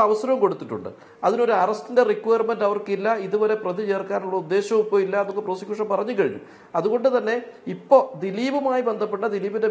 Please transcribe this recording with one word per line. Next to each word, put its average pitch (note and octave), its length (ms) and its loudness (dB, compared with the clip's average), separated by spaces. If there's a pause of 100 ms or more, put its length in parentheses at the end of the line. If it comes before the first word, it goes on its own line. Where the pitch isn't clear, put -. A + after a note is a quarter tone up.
അവസരവും A#3+ 380 0
കൊടുത്തിട്ടുണ്ട്. A2+ 440 -2 (380)
അതിനൊരു A3+ 360 2
അറസ്റ്റിൻ്റെ A3+ 500 2
റിക്വയർമെന്റ് A3 560 0
അവർക്കില്ല, G3+ 400 -2 (180)
ഇതുവരെ G#3+ 380 2
പ്രതി F#3 260 -2
ചേർക്കാനുള്ള F#3+ 540 -2
ഉദ്ദേശവും G3+ 400 2
ഇപ്പോൾ G3+ 220 2
ഇല്ല F#3 160 -2
എന്നൊക്കെ G3 260 -4
prosecution G3+ 460 -4
പറഞ്ഞു G#3 260 -2
കഴിഞ്ഞു. C#3+ 200 0 (400)
അതുകൊണ്ട് A3+ 360 2
തന്നെ A3 200 0 (380)
ഇപ്പോൾ - 280 4 (220)
ദിലീപുമായി B3+ 680 0
ബന്ധപ്പെട്ട G3+ 340 -4 (120)
ദിലീപിൻ്റെ G3+ 340 -2